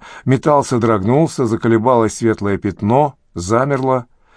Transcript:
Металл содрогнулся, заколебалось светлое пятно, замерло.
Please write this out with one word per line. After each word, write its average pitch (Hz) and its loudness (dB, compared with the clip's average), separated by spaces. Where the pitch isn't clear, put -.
Металл 139 2
содрогнулся, 117 0
заколебалось 113 2
светлое 101 -2
пятно, 117 -2
замерло. 127 -2